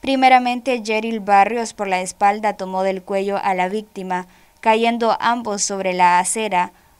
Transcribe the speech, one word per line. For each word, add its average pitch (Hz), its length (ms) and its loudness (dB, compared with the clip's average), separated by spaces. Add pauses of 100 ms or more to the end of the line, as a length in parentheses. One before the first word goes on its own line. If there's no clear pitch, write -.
Primeramente, 254 800 2
Yeril 220 400 -4
Barrios, 202 520 2
por 208 140 -6
la 185 140 -2
espalda, 202 560 -2
tomó 190 260 -4
del 190 180 -2
cuello 196 400 -4
a 196 120 -2
la 185 160 -2
víctima, 185 580 -6 (320)
cayendo 226 640 2
ambos 226 400 -2
sobre 190 320 -4
la 180 260 4
acera, 190 540 -2 (260)